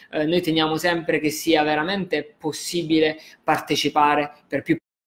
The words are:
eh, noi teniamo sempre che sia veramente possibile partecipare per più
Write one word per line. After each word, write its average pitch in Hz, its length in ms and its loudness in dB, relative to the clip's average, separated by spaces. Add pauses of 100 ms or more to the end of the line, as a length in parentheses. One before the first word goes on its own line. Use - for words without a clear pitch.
eh, 156 140 -2
noi 170 180 0
teniamo 160 360 0
sempre 165 420 0
che 156 100 -2
sia 156 340 2
veramente 156 600 -2 (140)
possibile 156 840 -2 (240)
partecipare 147 880 0 (160)
per 139 140 -4
più 160 160 0 (300)